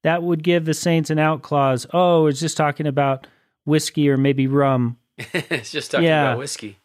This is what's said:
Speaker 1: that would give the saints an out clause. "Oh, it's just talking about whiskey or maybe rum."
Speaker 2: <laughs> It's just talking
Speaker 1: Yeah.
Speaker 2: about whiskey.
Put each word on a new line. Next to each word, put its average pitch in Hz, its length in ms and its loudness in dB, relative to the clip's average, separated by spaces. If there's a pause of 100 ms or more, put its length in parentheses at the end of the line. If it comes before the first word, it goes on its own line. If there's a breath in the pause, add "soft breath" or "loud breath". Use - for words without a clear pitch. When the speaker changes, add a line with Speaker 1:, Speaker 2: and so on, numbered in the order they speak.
Speaker 1:
that 170 220 0
would 170 180 0
give 170 220 2
the 156 100 0
saints 165 340 0
an 151 120 0
out 156 220 0
clause. 135 500 0
"Oh, 175 340 4
it's 139 140 0
just 160 160 -4
talking 151 320 -2
about 135 400 -2 (360 soft breath)
whiskey 151 460 0
or 139 60 2
maybe 135 320 2
rum." 131 500 0 (200)
Speaker 2:
<laughs> - 0 - (140)
It's 156 380 -6
just 147 220 -8
talking 165 160 2
Speaker 1:
Yeah. 151 220 2
Speaker 2:
about 120 80 -2
whiskey. 110 460 -12